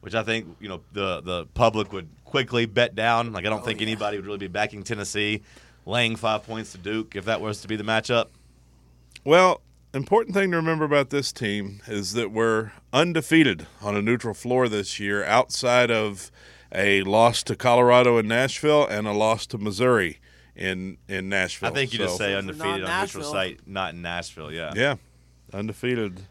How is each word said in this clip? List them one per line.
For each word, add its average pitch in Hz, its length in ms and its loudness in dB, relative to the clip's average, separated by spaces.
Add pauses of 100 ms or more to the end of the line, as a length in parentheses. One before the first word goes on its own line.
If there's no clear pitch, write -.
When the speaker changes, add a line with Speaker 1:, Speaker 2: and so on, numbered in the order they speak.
Speaker 1:
which 95 140 -10
I 110 80 -2
think, 104 360 -4
you 104 100 -14
know, 90 120 -10 (120)
the, 95 280 -4
the 87 320 -6
public 107 380 2
would 92 160 -10 (160)
quickly 120 420 -2
bet 113 300 0
down. 117 380 0
Like, 90 120 -8
I 107 40 0
don't 107 120 -2
Speaker 2:
Oh, - 40 -10
Speaker 1:
think 104 160 -4
Speaker 2:
yeah. 110 60 -2
Speaker 1:
anybody 104 300 -4
would 95 80 -8
really 101 120 -8
be 98 100 -8
backing 104 360 -4
Tennessee 104 580 -4 (440)
laying 113 300 0
five 107 300 -2
points 113 280 -10
to 95 40 -18
Duke 107 380 -6
if 95 100 -8
that 104 160 -2
was 104 200 -6
to - 60 -16
be 107 80 -4
the 104 80 -6
matchup. 110 440 0 (960)
Speaker 3:
Well, 180 380 4 (320)
important 190 420 0
thing 196 160 2
to 170 60 0
remember 160 280 0
about 143 240 2
this 139 220 -2
team 101 560 -6
is 101 260 -6
that 113 180 -2
we're 110 400 0 (220)
undefeated 156 760 4 (140)
on 104 140 -2
a 101 60 0
neutral 113 320 0
floor 123 360 0
this 104 300 -4
year 101 260 -2
outside 123 680 4
of 107 400 -2 (420)
a 98 300 4
loss 110 400 4
to 110 120 -4
Colorado 123 640 6
and 110 100 2
Nashville 135 580 2
and 107 220 -4
a 104 60 -2
loss 104 340 2
to 120 100 -10
Missouri 104 600 0 (360)
in, 92 420 -6 (100)
in 95 220 -6
Nashville. 98 400 -2
Speaker 1:
I - 40 -6
think 135 200 -2
you 113 60 -6
just 90 180 -2
Speaker 3:
So 107 60 -2
Speaker 1:
say 98 100 0
Speaker 2:
Not 98 60 0
Speaker 1:
undefeated 98 260 -8
on 98 80 -2
a 95 60 -4
neutral 92 80 -6 (360)
Speaker 2:
Nashville. 147 80 -8
Speaker 1:
site, 95 360 -4
not 95 260 -6
in 85 80 -14
Nashville, 85 500 -10
yeah. 80 240 -8
Speaker 3:
Yeah, 127 200 0 (580)
undefeated. 107 760 -4